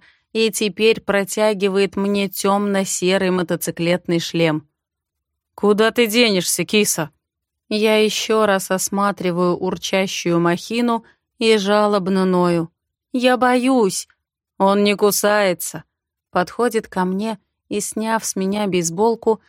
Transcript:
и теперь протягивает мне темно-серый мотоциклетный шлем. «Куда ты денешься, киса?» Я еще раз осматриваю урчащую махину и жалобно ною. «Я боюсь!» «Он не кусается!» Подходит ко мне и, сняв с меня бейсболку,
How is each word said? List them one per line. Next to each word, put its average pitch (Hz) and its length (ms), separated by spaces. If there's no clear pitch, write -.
и 220 180
теперь 214 480
протягивает 196 960
мне 202 320
темно-серый 196 1000
мотоциклетный 170 880
шлем. 160 480
«Куда 208 360
ты 240 160
денешься, 202 580
киса?» 175 460
Я 214 340
еще 220 420
раз 190 260
осматриваю 185 840
урчащую 185 840
махину 226 640
и 226 200
жалобно 196 680
ною. 175 460
«Я 254 240
боюсь!» 247 720
«Он 196 260
не 208 120
кусается!» 202 880
Подходит 220 560
ко 185 180
мне 202 340
и, 202 100
сняв 220 460
с - 100
меня 196 320
бейсболку, 202 800